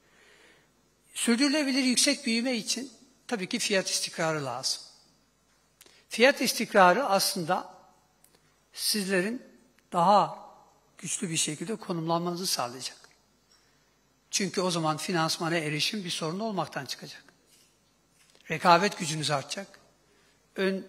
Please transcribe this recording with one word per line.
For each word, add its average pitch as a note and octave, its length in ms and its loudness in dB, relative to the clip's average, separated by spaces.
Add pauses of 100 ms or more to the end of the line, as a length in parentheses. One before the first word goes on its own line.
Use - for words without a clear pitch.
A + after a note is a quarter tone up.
(1160)
Sürdürülebilir C4+ 680 2
yüksek B3+ 440 2
büyüme A#3 280 0
için A3+ 380 -6 (340)
tabii F#3 220 -6
ki A#3+ 100 -2
fiyat F#3+ 320 0
istikrarı D#3+ 540 -2
lazım. B2+ 380 -6 (1300)
Fiyat C#4 320 4
istikrarı G#3+ 680 6
aslında F#3+ 680 0 (1000)
sizlerin G3 680 -2 (500)
daha F3+ 560 4 (500)
güçlü E3+ 320 -6
bir E3 60 -4
şekilde E3+ 400 -4
konumlanmanızı E3+ 680 -2
sağlayacak. B2+ 640 -6 (1200)
Çünkü G3 300 -2
o F#3 100 0
zaman D#3+ 260 0
finansmana E3 600 0
erişim D3+ 480 -4
bir - 60 -6
sorun E3+ 300 -4
olmaktan E3 460 -6
çıkacak. - 380 -14 (1300)
Rekabet F3 480 4
gücünüz D3+ 320 -4
artacak. D3 500 -6 (760)
Ön-, F#3+ 320 -2